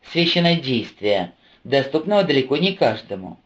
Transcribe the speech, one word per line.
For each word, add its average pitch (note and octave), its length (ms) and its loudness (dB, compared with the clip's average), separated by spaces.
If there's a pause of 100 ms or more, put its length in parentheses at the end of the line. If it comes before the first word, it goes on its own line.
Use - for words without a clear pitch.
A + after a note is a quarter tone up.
(120)
священнодействия, C3 1200 0 (300)
доступного D#3 600 0
далеко C#3+ 340 0
не F#3 160 0
каждому. G2+ 720 -4